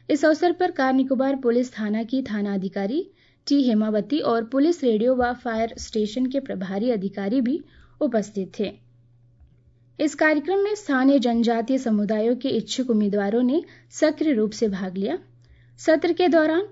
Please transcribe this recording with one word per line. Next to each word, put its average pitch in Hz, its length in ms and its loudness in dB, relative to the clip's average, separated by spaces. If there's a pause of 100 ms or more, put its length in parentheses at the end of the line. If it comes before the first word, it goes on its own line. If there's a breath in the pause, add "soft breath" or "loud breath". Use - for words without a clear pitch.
(100)
इस 294 140 2
अवसर 320 280 4
पर 359 180 0
कार 262 240 0
निकोबार 269 420 0
पुलिस 247 420 -2
थाना 214 240 -2
की 262 200 -4
थाना 208 320 -4
अधिकारी 202 560 -6 (360 soft breath)
टी 285 160 2
हेमावती 214 560 0
और 233 260 0
पुलिस 277 400 0
रेडियो 233 300 2
व 247 180 0
फायर 226 460 -4
स्टेशन 220 480 -2
के 269 140 -2
प्रभारी 196 500 -4
अधिकारी 202 500 -2
भी 247 240 -2 (360 soft breath)
उपस्थित 208 600 -2
थे। - 260 -6 (1120)
इस 302 140 0
कार्यक्रम 311 440 0
में 403 160 0
स्थानीय 277 440 2
जनजातीय 233 600 0
समुदायों 220 580 0
के 269 120 -4
इच्छुक 254 420 -2
उम्मीदवारों 208 520 2
ने 254 200 2 (280 loud breath)
सक्रिय 302 420 0
रूप 214 180 0
से 220 180 -2
भाग 190 280 -6
लिया। 240 220 -4 (600 soft breath)
सत्र 330 340 2
के 359 160 2
दौरान 320 440 4